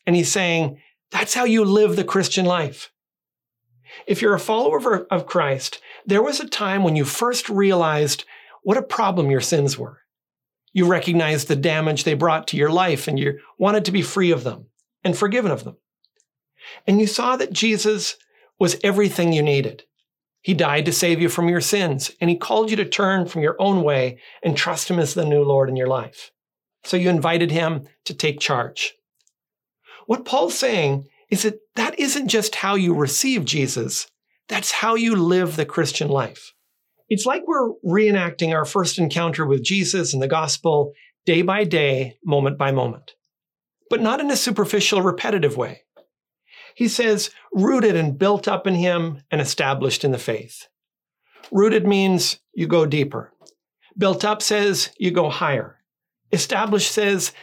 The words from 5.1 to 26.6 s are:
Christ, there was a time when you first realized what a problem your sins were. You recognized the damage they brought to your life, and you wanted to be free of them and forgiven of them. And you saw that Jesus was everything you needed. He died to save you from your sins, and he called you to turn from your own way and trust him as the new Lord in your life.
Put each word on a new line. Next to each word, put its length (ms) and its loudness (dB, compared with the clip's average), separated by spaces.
Christ, 560 -2
there 160 2
was 180 -2
a 80 -8
time 360 -2
when 120 2
you 80 2
first 460 -2
realized 760 2
what 160 2
a 60 0
problem 480 0
your 100 2
sins 340 0
were. 220 -12
You 120 4
recognized 640 2
the 80 2
damage 480 0
they 80 2
brought 340 0
to 100 -4
your 120 2
life, 400 0
and 100 -2
you 200 -2
wanted 260 2
to 80 -4
be 100 0
free 300 0
of 140 -2
them 240 -10
and 140 -2
forgiven 340 0
of 140 -6
them. 100 -16
And 140 4
you 60 2
saw 280 0
that 160 -4
Jesus 640 -2
was 240 2
everything 520 2
you 80 2
needed. 420 0
He 140 -2
died 320 0
to 80 0
save 280 0
you 60 4
from 220 0
your 100 2
sins, 520 -2
and 80 2
he 80 2
called 340 0
you 60 0
to 80 0
turn 420 0
from 140 -6
your 180 0
own 240 2
way 380 0
and 140 0
trust 340 -4
him 80 0
as 160 0
the 120 0
new 180 4
Lord 240 2
in 80 -4
your 140 -2
life. 420 -6